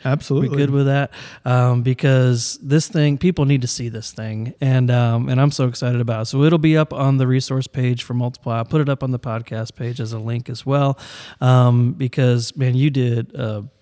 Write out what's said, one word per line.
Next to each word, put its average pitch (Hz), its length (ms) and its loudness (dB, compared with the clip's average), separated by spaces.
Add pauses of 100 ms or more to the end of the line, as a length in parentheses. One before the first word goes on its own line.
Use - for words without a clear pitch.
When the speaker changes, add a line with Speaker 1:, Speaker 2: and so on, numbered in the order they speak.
Speaker 1:
Absolutely. 139 460 0
Speaker 2:
We 139 80 -4
good 143 120 2
with 139 140 2
that? 139 260 0 (360)
Um, 123 340 2
because 127 840 2
this 147 260 0
thing, 147 280 2
people 175 300 0
need 139 160 2
to 120 60 -4
see 120 200 -6
this 110 240 -12
thing. 110 480 -8
And, 131 300 2
um, 120 400 2
and 127 100 2
I'm 143 100 4
so 131 160 0
excited 123 360 -2
about 113 200 -4
it. - 40 -6
So 135 160 0
it'll 165 160 4
be 156 180 2
up 156 160 0
on 135 240 2
the 131 100 2
resource 131 400 0
page 123 360 -2
for - 100 -10
Multiply. 123 460 -4
I'll 113 80 -4
put 156 160 0
it 143 80 0
up 135 120 -4
on 127 100 -2
the 123 60 -2
podcast 113 580 -8
page 120 220 -8
as 113 140 -6
a 113 60 -8
link 117 320 -6
as - 160 -12
well. 139 320 0 (420)
Um, 123 520 4
because, 123 640 0
man, 127 180 0
you 139 160 2
did 120 460 -2
a 110 280 -6 (180)